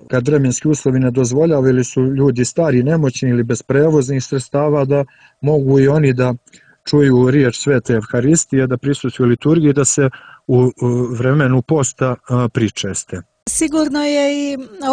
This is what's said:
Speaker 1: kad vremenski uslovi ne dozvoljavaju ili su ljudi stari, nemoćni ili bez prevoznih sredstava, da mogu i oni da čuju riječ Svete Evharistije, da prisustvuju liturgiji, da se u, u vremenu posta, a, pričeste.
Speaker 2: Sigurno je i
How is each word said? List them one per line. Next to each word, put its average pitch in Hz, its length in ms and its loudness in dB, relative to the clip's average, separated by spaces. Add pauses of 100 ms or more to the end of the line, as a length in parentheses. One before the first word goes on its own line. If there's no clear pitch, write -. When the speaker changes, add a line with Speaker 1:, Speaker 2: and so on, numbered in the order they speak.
Speaker 1:
kad 127 200 -2
vremenski 139 400 0
uslovi 143 320 0
ne 127 120 0
dozvoljavaju 131 580 0
ili 127 140 2
su - 180 -4
ljudi 135 440 0
stari, 139 380 0
nemoćni 139 460 -2
ili 120 140 0
bez 113 200 -6
prevoznih 139 600 0
sredstava, 143 640 -2
da 139 200 0 (360)
mogu 139 380 2
i 135 80 4
oni 143 260 2
da 127 200 0 (500)
čuju 131 480 4
riječ 131 260 2
Svete 127 360 0
Evharistije, 131 760 0
da 131 100 -2
prisustvuju 131 520 -2
liturgiji, 147 440 2
da 139 120 0
se 135 240 0 (380)
u, 131 100 2
u 123 140 4 (400)
vremenu 131 500 0
posta, 131 540 -2 (140)
a, 123 240 0
pričeste. 95 680 -6 (280)
Speaker 2:
Sigurno 302 540 -4
je 285 500 -2
i 269 40 -10 (360)